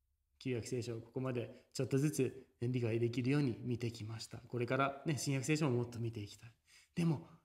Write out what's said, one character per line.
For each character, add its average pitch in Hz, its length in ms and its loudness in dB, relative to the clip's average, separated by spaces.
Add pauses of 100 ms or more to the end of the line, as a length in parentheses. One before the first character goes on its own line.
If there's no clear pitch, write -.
(380)
旧 131 120 -4
約 117 180 -2
聖 123 140 -2
書 113 160 -6
を - 20 -12
こ - 120 -16
こ 135 80 -4
ま 131 120 -2
で 117 400 -6
ち - 80 -4
ょ 135 40 2
っ - 40 -2
と 135 80 4
ず 147 140 6
つ 135 360 0 (140)
理 123 220 0
解 113 180 2
で 117 100 4
き 123 120 0
る 123 80 2
よ 143 80 6
う 147 40 4
に 123 200 2
見 120 160 0
て 117 120 -2
き 110 140 -8
ま 110 160 -8
し - 60 -12
た。 110 200 -12
こ 123 120 -4
れ 117 80 0
か 127 100 2
ら 135 300 2
ね、 156 100 2
新 143 160 -2
約 135 120 0
聖 156 120 2
書 147 140 2
も 120 80 4
も 120 60 2
っ 117 60 -8
と 117 80 -10
見 117 140 -4
て 107 80 -8
い 101 80 -8
き - 80 -18
た - 100 -20
い。 117 60 -20 (420)
で 170 120 2
も、 156 200 0 (180)